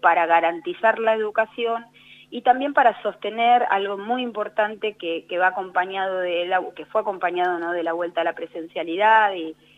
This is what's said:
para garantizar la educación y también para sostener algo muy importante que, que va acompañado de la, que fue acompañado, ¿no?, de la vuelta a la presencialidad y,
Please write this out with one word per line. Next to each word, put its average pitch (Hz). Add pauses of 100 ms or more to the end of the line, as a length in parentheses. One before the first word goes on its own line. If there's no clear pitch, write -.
para 170
garantizar 170
la 220
educación 220 (440)
y 233
también 262
para 247
sostener 233
algo 196
muy 233
importante 214
que, 165
que 180
va 180
acompañado 190
de 175
la, 185 (140)
que 151
fue 220
acompañado, 180
¿no?, 170
de 175
la 170
vuelta 170
a -
la 165
presencialidad 180
y, 160 (240)